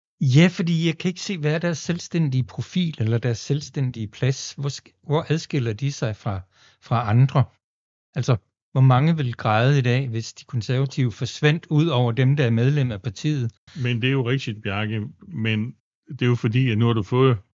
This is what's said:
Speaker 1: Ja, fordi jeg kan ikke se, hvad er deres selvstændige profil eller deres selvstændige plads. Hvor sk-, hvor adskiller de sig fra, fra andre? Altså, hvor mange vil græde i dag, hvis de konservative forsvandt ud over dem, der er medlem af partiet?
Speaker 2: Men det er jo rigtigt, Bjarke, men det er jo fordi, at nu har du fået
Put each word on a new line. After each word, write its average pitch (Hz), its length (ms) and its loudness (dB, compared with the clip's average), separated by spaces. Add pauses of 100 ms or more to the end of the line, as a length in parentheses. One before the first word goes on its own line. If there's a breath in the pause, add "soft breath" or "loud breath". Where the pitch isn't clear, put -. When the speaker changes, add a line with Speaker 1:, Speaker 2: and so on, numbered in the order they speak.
(220)
Speaker 1:
Ja, 147 300 6
fordi 170 360 -2
jeg 160 100 -2
kan 185 120 -4
ikke 180 120 -8
se, 196 160 -6
hvad 147 180 -2
er 165 40 -4
deres 170 180 -4
selvstændige 160 680 -2
profil 165 560 -4
eller 113 180 2
deres 117 200 -2
selvstændige 131 720 -4
plads. - 500 -4
Hvor 143 120 -6
sk-, - 340 -14
hvor 147 260 -2
adskiller 147 440 -2
de 135 180 -4
sig 110 240 -4
fra, 95 260 -6 (400 soft breath)
fra 117 280 -2
andre? 127 340 4 (720)
Altså, 123 200 0 (360)
hvor 135 100 2
mange 135 360 4
vil 123 180 -4
græde 123 440 2
i - 20 2
dag, 123 260 0
hvis 113 260 -8
de - 120 -20
konservative 131 680 -2
forsvandt 151 580 -2
ud 156 180 4
over 123 240 2
dem, 131 240 2
der 143 100 2
er 117 40 2
medlem 127 420 2
af 98 100 -8
partiet? 127 500 -4 (320)
Speaker 2:
Men 120 180 -2
det 127 60 0
er 131 40 2
jo 131 180 0
rigtigt, 120 340 -4
Bjarke, 107 380 -4 (260)
men 113 480 -2 (340)
det 135 120 -8
er 127 80 0
jo 123 60 4
fordi, 123 360 2
at 107 60 2
nu 113 80 4
har 117 80 4
du 110 100 0
fået 123 340 4 (160)